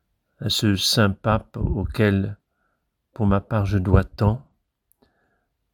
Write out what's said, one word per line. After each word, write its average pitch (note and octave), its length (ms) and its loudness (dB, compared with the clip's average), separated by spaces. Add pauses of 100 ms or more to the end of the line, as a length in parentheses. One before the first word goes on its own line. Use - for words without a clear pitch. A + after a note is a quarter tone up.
(400)
À A2+ 100 -6
ce G#2 260 2
saint G2+ 340 2
pape G#2+ 480 -4
auquel, G2+ 800 -2 (760)
pour A2 120 -2
ma G2 160 2
part, G#2 240 -4
je G2 140 0
dois F#2 240 2
tant A2 440 -2 (1300)